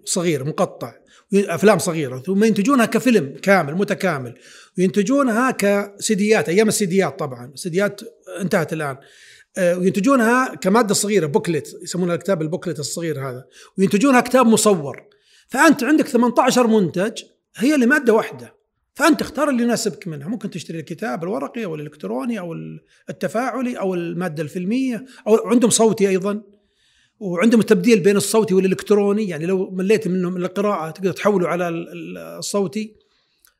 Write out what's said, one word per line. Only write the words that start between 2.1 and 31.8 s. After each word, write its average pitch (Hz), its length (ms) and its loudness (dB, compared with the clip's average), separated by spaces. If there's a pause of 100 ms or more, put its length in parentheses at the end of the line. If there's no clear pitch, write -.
ثم 196 240 0
ينتجونها 226 420 4
كفيلم 208 560 0
كامل 170 340 2
متكامل، 175 640 -4 (400)
وينتجونها 226 760 2
كسيديات، 202 960 0
أيام 208 180 4
السيديات 185 520 0
طبعًا، 131 340 -8
السيديات 196 480 -4 (400)
انتهت 175 320 -2
الآن. 151 240 -6 (600)
آه، 180 200 2
وينتجونها 233 800 2
كمادة 202 380 2
صغيرة، 202 320 0
بوكلت، 147 580 -2
يسمونها 175 320 -4
الكتاب 180 260 -2
البوكلت 156 380 -6
الصغير 143 500 -6
هذا، 127 160 -12 (320)
وينتجونها 208 440 4
كتاب 247 240 2
مصور. 202 640 2 (380)
فأنت 277 360 4
عندك 302 240 2
ثمانية 233 320 2
عشر 247 280 4
منتج 202 560 0 (320)
هي 294 220 2
لمادة 247 360 4
واحدة، - 420 -4 (380)
فأنت 277 280 2
اختار 294 280 -2
اللي 240 140 0
يناسبك 220 440 -2
منها. 151 200 -10
ممكن 202 220 -8
تشتري 165 300 -12
الكتاب 196 440 -8
الورقي 233 420 -8
أو 165 100 -8
الإلكتروني 202 640 -8
أو 175 140 -10
ال-، 160 260 -14 (300)
التفاعلي 240 680 -4
أو 190 140 -2
المادة 170 500 -6
الفيلمية، 214 640 -4 (220)
أو 214 80 6 (120)
عندهم 233 220 4
صوتي 202 400 4
أيضًا، 196 320 -2 (800)
وعندهم 208 400 2
التبديل 208 400 4
بين 196 180 2
الصوتي 208 360 2
والإلكتروني، 202 760 2
يعني 160 160 -6
لو 190 260 -2
مليت 190 360 0
منه 175 220 -2
من 180 120 -6
القراءة 180 500 -2
تقدر 185 200 -4
تحوله 190 360 0
على 175 200 -2
ال-، 170 220 -6